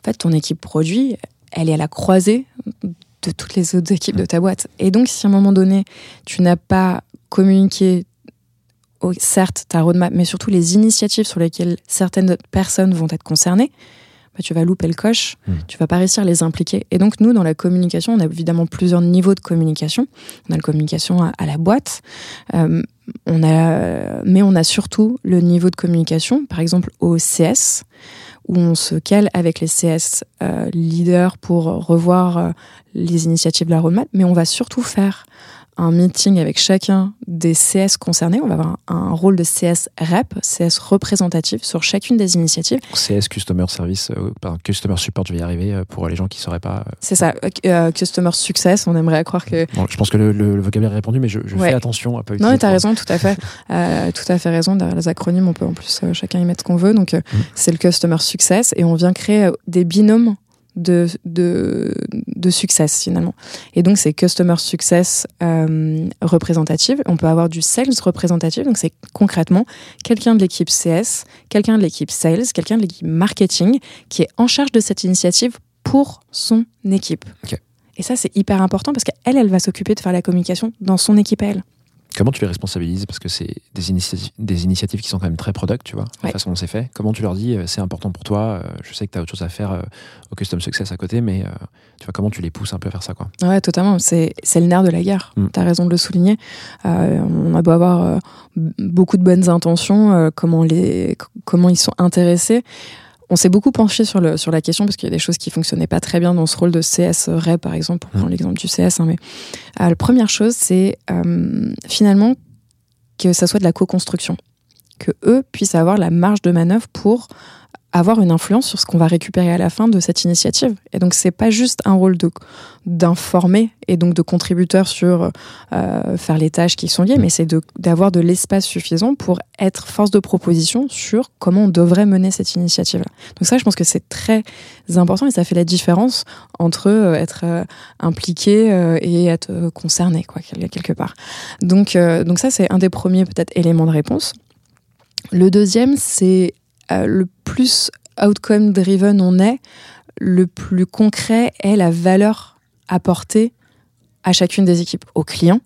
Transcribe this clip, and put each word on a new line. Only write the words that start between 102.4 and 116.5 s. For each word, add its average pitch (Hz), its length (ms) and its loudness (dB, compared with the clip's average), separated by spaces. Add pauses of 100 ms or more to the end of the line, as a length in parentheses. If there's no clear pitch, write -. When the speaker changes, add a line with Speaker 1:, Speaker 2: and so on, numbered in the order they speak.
Speaker 1:
On 180 60 2
s'est 180 140 4
beaucoup 208 240 4
penché 220 320 2
sur 202 160 0
le, 160 160 2
sur 160 160 -4
la 160 80 2
question 170 240 -2
parce 202 120 -2
qu'il - 120 -8
y - 20 -6
a - 20 -4
des 170 60 -2
choses 170 180 -2
qui - 140 -10
fonctionnaient 160 380 -4
pas 160 100 -2
très 175 220 -2
bien 175 120 2
dans 165 140 0
ce - 100 -4
rôle 175 140 0
de 165 100 0
C 175 220 -2
S 170 260 -2
rep, 165 320 0
par 170 140 -6
exemple, 165 320 -4
pour - 40 -20
Speaker 2:
Mm. 101 80 -2
Speaker 1:
prendre 95 120 0
l'exemple 85 260 -4
du 175 120 -6
C - 160 -2
S, 180 160 0
hein, 165 40 2
mais, 160 120 0 (640)
euh, 180 80 2
la 170 80 2
première 240 320 2
chose, 226 280 0
c'est, 185 400 0 (140)
euh, 175 640 -2 (140)
finalement 208 480 4 (800)
que 180 140 2
ça 175 160 2
soit 208 100 0
de 196 60 0
la 170 80 2
co-construction, - 640 -4 (640)
que - 100 -4 (140)
eux 254 260 4
puissent - 240 -4
avoir 175 240 4
la 170 120 0
marge 185 320 2
de 175 100 2